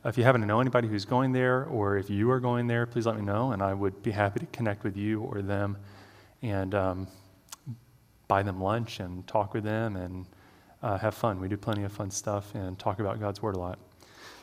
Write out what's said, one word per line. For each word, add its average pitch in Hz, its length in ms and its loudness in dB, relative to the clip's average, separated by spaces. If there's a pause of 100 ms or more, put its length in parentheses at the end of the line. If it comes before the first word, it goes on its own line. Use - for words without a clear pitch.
if 120 140 0
you 117 40 6
happen 127 180 8
to 104 40 2
know 104 140 4
anybody 123 280 4
who's 104 160 -2
going 131 280 2
there, 127 340 2
or 104 320 0
if 98 140 -2
you 104 180 2
are 127 100 4
going 120 280 2
there, 117 180 2
please 117 220 0
let 110 80 2
me 104 80 -4
know, 110 300 2
and 95 100 0
I 98 100 2
would 98 300 -2
be 113 80 0
happy 101 300 2
to - 40 -6
connect 107 380 -2
with 101 120 -2
you 104 260 0
or 104 200 -4
them 101 360 -2 (680)
and, 98 320 0
um, 95 320 0 (1200)
buy 98 160 6
them 95 180 -2
lunch 110 380 0
and 90 260 -8
talk 104 300 0
with 110 80 -2
them 107 320 -2
and, 90 320 -8 (560)
uh, 101 160 0
have 107 160 0
fun. 98 260 0
We 92 60 -4
do 101 100 -2
plenty 104 240 -2
of 98 100 -4
fun 101 200 -6
stuff 101 420 -4
and 92 240 -6
talk 101 220 -2
about 107 200 -2
God's 101 220 -4
Word 104 140 -2
a 92 40 -4
lot. 90 200 -6 (640)